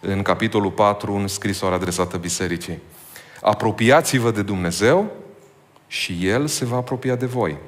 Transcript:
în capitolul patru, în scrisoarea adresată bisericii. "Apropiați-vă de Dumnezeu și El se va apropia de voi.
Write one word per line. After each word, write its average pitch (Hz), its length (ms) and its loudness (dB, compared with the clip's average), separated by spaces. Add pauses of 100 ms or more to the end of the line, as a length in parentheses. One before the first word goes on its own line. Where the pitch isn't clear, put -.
în 98 220 -2
capitolul 101 480 2
patru, 104 420 0
în 101 160 -2
scrisoarea 95 480 -2
adresată 90 400 -2
bisericii. 85 640 -6 (640)
"Apropiați-vă 117 920 4
de 107 120 0
Dumnezeu 101 720 2 (760)
și 90 420 -4
El 127 180 0
se 151 180 -4
va 123 120 -2
apropia 127 380 -2
de 123 120 -2
voi. 110 300 -2 (120)